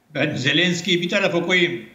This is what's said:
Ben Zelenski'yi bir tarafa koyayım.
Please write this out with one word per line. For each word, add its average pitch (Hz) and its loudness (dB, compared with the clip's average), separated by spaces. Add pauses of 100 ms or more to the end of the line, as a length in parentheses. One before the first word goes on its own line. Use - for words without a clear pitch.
(140)
Ben 147 -2
Zelenski'yi 175 0
bir 175 -4
tarafa 175 0
koyayım. 170 0 (120)